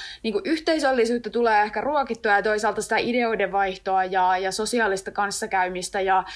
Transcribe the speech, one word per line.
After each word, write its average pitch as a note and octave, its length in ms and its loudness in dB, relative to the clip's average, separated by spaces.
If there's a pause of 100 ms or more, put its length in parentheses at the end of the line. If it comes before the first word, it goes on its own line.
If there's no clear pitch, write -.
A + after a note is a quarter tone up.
(220)
niinku G#3+ 220 -2
yhteisöllisyyttä C4 840 0
tulee A3 320 4
ehkä G#3+ 180 -2
ruokittua A#3+ 520 0
ja G3+ 100 4
toisaalta G#3+ 400 0
sitä A3 140 0
ideoiden A3+ 560 0
vaihtoa F#3+ 520 0
ja, F#3 340 2
ja F#3+ 140 -2
sosiaalista G#3+ 580 -2
kanssakäymistä G3 880 -2
ja F#3+ 240 2 (120)